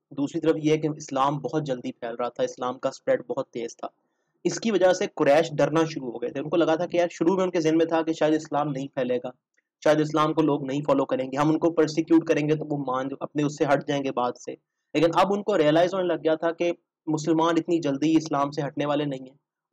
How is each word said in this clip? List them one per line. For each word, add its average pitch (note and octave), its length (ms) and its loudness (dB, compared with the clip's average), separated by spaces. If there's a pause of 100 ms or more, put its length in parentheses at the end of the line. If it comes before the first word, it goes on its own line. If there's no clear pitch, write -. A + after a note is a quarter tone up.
(140)
दूसरी C#3+ 280 -4
तरफ D#3+ 180 2
ये D3+ 120 0
है D#3 60 2
कि D3+ 200 -2
इस्लाम C#3+ 420 -2
बहुत D#3 240 -4
जल्दी B2+ 280 -6
फैल A#2 240 -10
रहा A#2+ 140 -4
था, C3 140 -6
इस्लाम B2+ 340 -4
का C3+ 120 -2
spread C3 400 -2
बहुत - 240 -6
तेज A#2 220 -8
था। - 200 -14 (500)
इसकी A3 260 -2
वजह F#3 220 4
से G3+ 140 -2
कुरैश D3+ 460 2
डरना D3 320 2
शुरू C3+ 260 -8
हो A2+ 80 -10
गए A#2+ 100 -6
थे। C3 100 -8
उनको D3+ 180 -4
लगा D#3+ 180 4
था F3 100 -2
कि E3+ 120 -4
यार, F3 120 4
शुरू F3 280 0
में F#3 60 2
उनके F#3 160 0
ज़हन D#3 160 2
में D#3+ 120 2
था D#3+ 140 0
कि D#3+ 120 -2
शायद D#3 200 2
इस्लाम D3+ 380 -2
नहीं C3+ 160 -6
फैलेगा, B2 440 -4 (520)
शायद D3+ 160 4
इस्लाम D3+ 340 2
को D#3+ 80 0
लोग D3 260 2
नहीं C3+ 160 -2
फॉलो C#3 220 2
करेंगे, C3 320 -4
हम D3 120 2
उनको D#3 200 2
persecute D#3+ 580 2
करेंगे D3+ 280 2
तो D3+ 100 -6
वो D3 200 -4
मान, C3 240 -2 (120)
अपने - 220 -4
उससे D3 220 0
हट C#3 220 2
जाएंगे C#3 240 -2
बात B2 260 -2
से। - 140 -16 (440)
लेकिन D#3+ 160 4
अब F#3 200 4
उनको G#3 240 0
realize E3 380 4
होने F#3+ 120 0
लग D#3+ 160 -2
गया D#3 140 2
था E3 160 -2
कि F3 200 -2 (360)
मुसलमान D#3+ 500 2
इतनी E3 220 0
जल्दी D3 380 0
इस्लाम C#3+ 340 -2
से D3+ 100 -6
हटने C#3+ 240 -4
वाले D3 200 -2
नहीं C3 240 -8
हैं - 100 -20 (340)